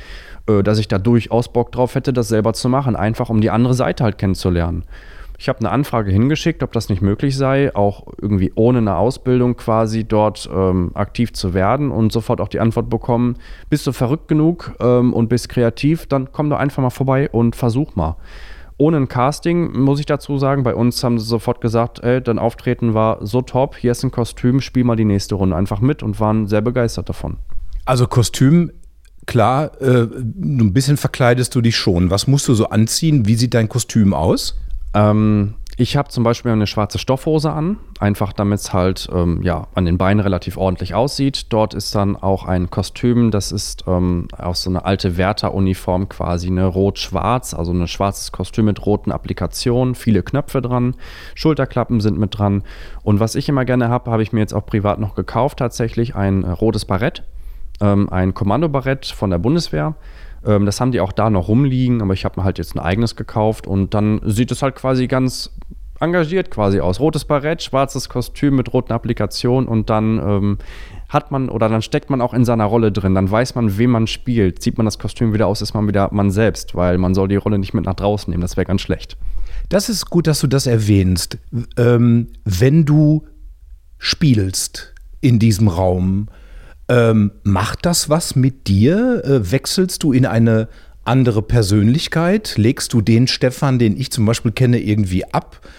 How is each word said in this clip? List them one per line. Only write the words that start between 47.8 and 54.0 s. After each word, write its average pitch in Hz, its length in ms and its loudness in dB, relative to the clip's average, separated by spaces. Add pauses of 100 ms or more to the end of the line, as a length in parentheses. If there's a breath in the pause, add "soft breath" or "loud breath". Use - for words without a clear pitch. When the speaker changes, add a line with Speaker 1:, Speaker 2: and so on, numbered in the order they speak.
Speaker 1:
schwarzes - 440 -4
Kostüm 101 340 -2
mit 104 180 -2
roten 101 280 0
Applikationen, 123 800 -2
viele 107 300 0
Knöpfe - 360 -4
dran, 123 360 -2 (400 loud breath)
Schulterklappen 127 640 0
sind 101 160 0
mit 104 220 -2
dran. 101 240 2 (400 loud breath)
Und 101 160 2
was 110 160 0
ich 139 120 -2
immer 139 160 2
gerne 123 260 2
hab, 120 180 0